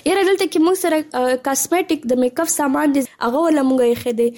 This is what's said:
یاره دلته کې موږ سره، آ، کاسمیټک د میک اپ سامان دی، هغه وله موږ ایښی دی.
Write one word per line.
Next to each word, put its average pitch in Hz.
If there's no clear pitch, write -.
یاره 381
دلته 381
کې 311
موږ 349
سره، 359
آ، 254
کاسمیټک 285
د 240
میک 247
اپ 330
سامان 285
دی، 277
هغه 240
وله 320
موږ 262
ایښی 240
دی. 233